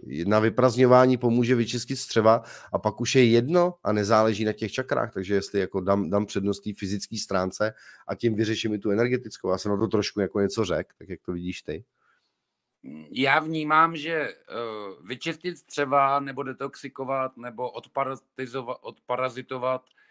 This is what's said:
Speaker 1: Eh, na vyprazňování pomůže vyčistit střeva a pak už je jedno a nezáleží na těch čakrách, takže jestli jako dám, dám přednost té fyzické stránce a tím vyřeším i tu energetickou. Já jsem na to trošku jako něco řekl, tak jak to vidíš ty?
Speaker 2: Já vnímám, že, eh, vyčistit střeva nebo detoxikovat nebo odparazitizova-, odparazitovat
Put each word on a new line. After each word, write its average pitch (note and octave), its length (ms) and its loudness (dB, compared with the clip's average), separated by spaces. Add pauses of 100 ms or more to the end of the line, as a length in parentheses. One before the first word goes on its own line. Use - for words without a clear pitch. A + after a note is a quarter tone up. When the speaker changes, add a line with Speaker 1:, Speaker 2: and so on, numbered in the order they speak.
(120)
Speaker 1:
Eh, D#2 120 -4
na G#2 140 4
vyprazňování B2 800 6
pomůže A#2+ 380 2
vyčistit A#2+ 420 -2
střeva A2+ 460 4 (300)
a F#2+ 60 0
pak - 220 -2
už A#2+ 140 -2
je C3 100 8
jedno D3 500 4 (100)
a G#2+ 80 0
nezáleží G#2+ 520 4
na G#2+ 80 0
těch G#2+ 200 -6
čakrách, A#2+ 420 -2
takže G2 200 -2
jestli G2 260 0
jako F#2 200 -2
dám, F#2+ 300 2
dám G2+ 160 0
přednost G2+ 340 -2
té G#2+ 180 -8
fyzické G2+ 400 -6
stránce G2 560 -2 (340)
a G2+ 60 -4
tím A2+ 200 0
vyřeším G#2+ 400 -2
i G#2 40 -4
tu G#2 120 -2
energetickou. A#2+ 600 -2
Já F#2 80 0
jsem G#2 140 -2
na G2+ 60 -2
to A2 100 0
trošku G2+ 320 -2
jako G2 200 0
něco G2+ 240 0
řekl, F2 340 -4
tak E2+ 100 -20
jak F#2 180 -12
to F#2 60 -6
vidíš F2 300 -8
ty? E2+ 220 -10 (1300)
Speaker 2:
Já C3+ 300 2
vnímám, D#3+ 560 2
že, D#3 180 -6
eh, C#3 200 -4 (680)
vyčistit D#3+ 540 -8
střeva C#3 640 0
nebo C3+ 220 -8
detoxikovat C3 920 -6
nebo A#2+ 340 -10
odparazitizova-, B2+ 1080 -8
odparazitovat B2+ 1000 -6 (280)